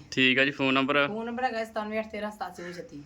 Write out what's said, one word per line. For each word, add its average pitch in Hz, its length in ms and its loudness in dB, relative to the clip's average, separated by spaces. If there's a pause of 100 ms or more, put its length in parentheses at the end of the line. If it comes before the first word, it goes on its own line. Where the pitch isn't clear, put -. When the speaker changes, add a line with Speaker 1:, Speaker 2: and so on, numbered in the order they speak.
(120)
Speaker 1:
ਠੀਕ 127 280 4
ਆ 135 60 6
ਜੀ, 143 60 2
ਫੋਨ 135 220 2
ਨੰਬਰ? 139 340 4
Speaker 2:
ਫੋਨ 220 180 -6
ਨੰਬਰ 240 180 -4
ਹੈਗਾ 226 220 -2
ਸਤਾਨਵੇਂ 214 340 -4
ਅੱਠ 214 120 -6
ਤੇਰਾਂ 208 200 -6
ਸਤਾਸੀ 180 320 -10
ਉਨੱਤੀ। 170 420 -12